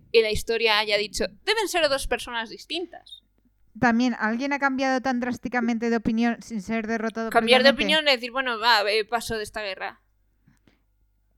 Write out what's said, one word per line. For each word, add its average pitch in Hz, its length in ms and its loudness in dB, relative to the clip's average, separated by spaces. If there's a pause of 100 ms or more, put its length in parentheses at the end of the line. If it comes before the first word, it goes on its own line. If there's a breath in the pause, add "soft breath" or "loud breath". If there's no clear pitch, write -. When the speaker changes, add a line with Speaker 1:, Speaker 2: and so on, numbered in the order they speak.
(100)
Speaker 1:
y 226 120 8
la 214 100 0
historia 220 480 2
haya 208 160 0
dicho, 208 300 -2 (180)
"Deben 427 240 0
ser 330 200 0
dos 269 200 -2
personas 226 420 -4
distintas". - 720 -12 (560)
Speaker 2:
También, 240 400 2
¿alguien 233 340 -2
ha 285 60 -2
cambiado 262 420 0
tan 247 200 -2
drásticamente 240 680 -2
de 233 60 2
opinión 233 460 0
sin 220 200 -8
ser 220 260 -4
derrotado 226 420 -4
Speaker 1:
Cambiar 240 320 6
de 269 100 8
Speaker 2:
previamente? 277 120 -4
Speaker 1:
opinión 302 240 2
es 269 60 4
decir, 233 180 -4
"Bueno, 247 260 -4
va, 220 320 4
eh, 214 140 0
paso 220 320 -4
de 214 80 -6
esta 214 180 -10
guerra". 196 380 -10 (1400)